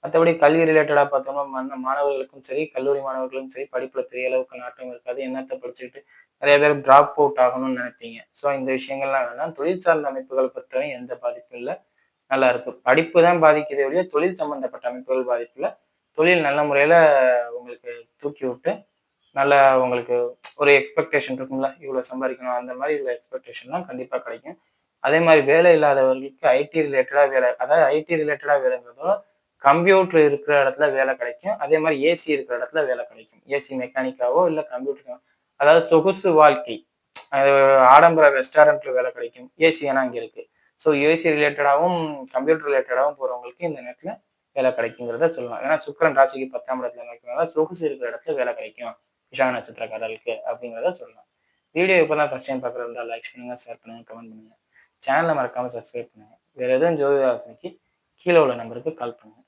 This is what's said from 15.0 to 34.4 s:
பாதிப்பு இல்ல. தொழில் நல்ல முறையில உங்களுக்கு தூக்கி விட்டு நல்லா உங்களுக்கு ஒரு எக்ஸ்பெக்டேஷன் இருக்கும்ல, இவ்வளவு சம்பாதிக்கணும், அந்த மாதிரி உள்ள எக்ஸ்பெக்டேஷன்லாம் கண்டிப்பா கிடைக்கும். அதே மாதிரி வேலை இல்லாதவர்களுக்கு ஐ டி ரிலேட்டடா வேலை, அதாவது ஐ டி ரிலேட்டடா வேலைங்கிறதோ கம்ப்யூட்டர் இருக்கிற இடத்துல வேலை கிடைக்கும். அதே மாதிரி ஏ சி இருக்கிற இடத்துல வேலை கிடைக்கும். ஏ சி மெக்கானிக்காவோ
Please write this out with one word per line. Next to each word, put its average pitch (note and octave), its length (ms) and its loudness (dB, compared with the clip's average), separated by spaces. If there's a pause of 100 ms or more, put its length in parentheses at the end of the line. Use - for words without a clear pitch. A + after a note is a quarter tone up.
பாதிப்பு A#2+ 260 -6
இல்ல. D3 140 -6 (480)
தொழில் E3 300 2
நல்ல C#3+ 160 0
முறையில D3 320 2 (580)
உங்களுக்கு B2 380 -14 (260)
தூக்கி C#3+ 280 -10
விட்டு B2+ 260 -6 (640)
நல்லா C#3 220 4 (200)
உங்களுக்கு B2 380 -2 (400)
ஒரு C#3+ 160 4
எக்ஸ்பெக்டேஷன் C#3 640 0
இருக்கும்ல, C3 320 -6 (120)
இவ்வளவு C3 280 -6
சம்பாதிக்கணும், B2+ 480 -6
அந்த B2+ 180 -8
மாதிரி C#3+ 220 -4
உள்ள C3 160 -6
எக்ஸ்பெக்டேஷன்லாம் C3 760 -12
கண்டிப்பா B2+ 320 -10
கிடைக்கும். A#2+ 380 -12 (480)
அதே D3 160 2
மாதிரி D#3+ 260 6
வேலை E3+ 280 6
இல்லாதவர்களுக்கு C#3 760 0
ஐ C3 160 4
டி D#3+ 180 -4
ரிலேட்டடா C#3 480 0
வேலை, B2+ 280 2
அதாவது D3 280 2
ஐ C#3+ 160 0
டி E3 140 -4
ரிலேட்டடா D3 440 -2
வேலைங்கிறதோ B2+ 520 -4 (520)
கம்ப்யூட்டர் E3+ 580 4
இருக்கிற C#3+ 360 2
இடத்துல C3+ 340 2
வேலை C3+ 240 0
கிடைக்கும். B2 420 -6
அதே D3+ 220 0
மாதிரி D#3 200 -2
ஏ D#3 160 2
சி E3+ 160 -14
இருக்கிற B2 260 -4
இடத்துல D3 280 -4
வேலை B2 200 -4
கிடைக்கும். - 440 -20
ஏ C#3+ 100 -4
சி C#3 160 -12
மெக்கானிக்காவோ B2+ 720 -4